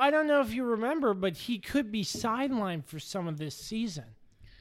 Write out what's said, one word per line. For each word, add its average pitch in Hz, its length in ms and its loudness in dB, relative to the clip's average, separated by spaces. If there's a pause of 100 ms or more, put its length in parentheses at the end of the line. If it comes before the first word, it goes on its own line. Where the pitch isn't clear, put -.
I 285 40 6
don't 302 160 4
know 294 120 6
if 226 140 2
you 254 100 -2
remember, 240 500 2
but 185 220 0
he 233 240 -4
could 226 320 -2
be 214 140 0
sidelined 220 800 -2
for 156 140 -14
some 175 280 -6
of 156 100 -4
this 151 180 -6
season, 214 500 -6 (560)